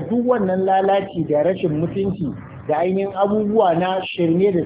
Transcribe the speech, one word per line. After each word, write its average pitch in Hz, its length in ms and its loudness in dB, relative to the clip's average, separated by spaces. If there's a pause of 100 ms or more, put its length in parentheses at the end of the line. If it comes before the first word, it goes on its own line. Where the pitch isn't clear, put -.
duk 240 180 0
wannan 196 400 0
lalaci 190 600 0
da 147 160 2
rashin 165 400 0
mutunci 180 480 -4 (360)
da 151 120 0
ainihin 190 340 0
abubuwa 202 600 2
na 185 300 0
shirme 175 480 2
da 165 120 0